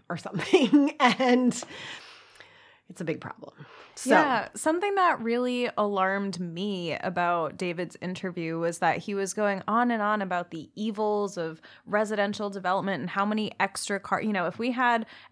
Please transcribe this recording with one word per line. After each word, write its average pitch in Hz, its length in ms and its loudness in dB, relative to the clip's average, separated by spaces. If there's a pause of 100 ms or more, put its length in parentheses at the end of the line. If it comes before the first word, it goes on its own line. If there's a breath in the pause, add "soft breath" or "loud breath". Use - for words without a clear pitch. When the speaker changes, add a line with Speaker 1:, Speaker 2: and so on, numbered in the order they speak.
(100)
Speaker 1:
or 175 80 -6
something. 277 800 4
<laughs> - 40 -4
And 247 640 4 (1300 loud breath)
it's 185 120 -12
a 185 40 -6
big 156 180 -4
problem. - 320 -14 (400 loud breath)
So. - 160 -2
Speaker 2:
Yeah, 262 440 4
something 359 420 0
that 359 260 4
really 247 460 0 (100)
alarmed 196 640 0
me 175 560 -4
about 175 600 -2
David's 175 460 -4
interview 175 560 -6
was 170 220 -2
that 165 180 2
he 202 160 -6
was 196 180 -2
going 202 360 0
on 240 220 4
and 220 120 0
on 208 200 0
about 180 280 -4
the 160 240 -10
evils 208 640 -2
of 160 220 -6 (260 loud breath)
residential 208 640 0
development 190 500 0
and 180 100 -4
how 196 140 0
many 214 360 0
extra 196 400 -2
car-, - 220 -2
you 180 100 0
know, 185 140 0
if 165 120 -4
we 247 140 0
had 240 340 2 (240 loud breath)